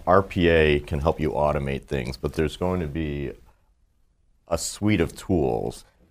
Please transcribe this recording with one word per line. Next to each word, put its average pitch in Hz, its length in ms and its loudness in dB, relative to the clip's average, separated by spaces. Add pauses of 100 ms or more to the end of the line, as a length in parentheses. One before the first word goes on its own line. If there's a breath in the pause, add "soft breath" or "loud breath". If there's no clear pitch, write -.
R 95 160 8
P 85 260 0
A 78 300 6
can 71 220 -4
help 78 180 0
you 76 140 -2
automate 71 540 -2
things, 65 300 -6
but - 180 -8
there's 78 220 -2
going 90 240 -4
to 80 60 -6
be 71 460 -8 (1160)
a 85 80 0
suite 101 440 0
of - 160 0
tools 60 680 -2 (260)